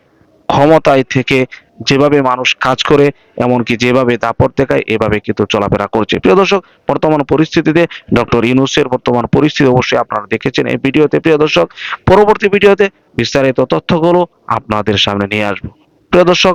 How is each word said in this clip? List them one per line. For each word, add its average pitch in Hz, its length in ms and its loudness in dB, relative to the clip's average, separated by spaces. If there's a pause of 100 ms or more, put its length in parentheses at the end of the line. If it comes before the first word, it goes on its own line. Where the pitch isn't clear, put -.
(480)
ক্ষমতায় 143 560 2
থেকে 131 340 -2 (500)
যেভাবে 143 340 2
মানুষ 127 260 -2 (180)
কাজ 127 160 0
করে, 143 240 2 (300)
এমনকি 123 400 -2
যেভাবে 123 400 0
দাপট 117 400 -2
দেখায়, 139 320 0
এভাবে 107 320 0
কিন্তু 110 260 -4
চলাফেরা 101 400 -2
করছে। 107 320 -2
প্রিয় 185 180 2
দর্শক, 196 240 0 (260)
বর্তমান 156 340 0 (120)
পরিস্থিতিতে 156 500 0 (320)
ডক্টর 120 300 0
ইউনূসের 131 440 0
বর্তমান 123 360 -2 (100)
পরিস্থিতি 143 340 2
অবশ্যই 123 360 0
আপনারা 107 220 -8
দেখেছেন 120 400 -4
এই 123 160 -4
ভিডিওতে। 143 380 0
প্রিয় 156 180 0
দর্শক, 156 280 0 (400)
পরবর্তী 208 420 4
ভিডিওতে 196 380 2 (300)
বিস্তারিত 131 420 0 (140)
তথ্যগুলো 170 480 0 (280)
আপনাদের 107 500 -2
সামনে 101 280 -2
নিয়ে 104 260 -2
আসবো। - 180 -10 (420)
প্রিয় 180 120 4
দর্শক, 185 300 0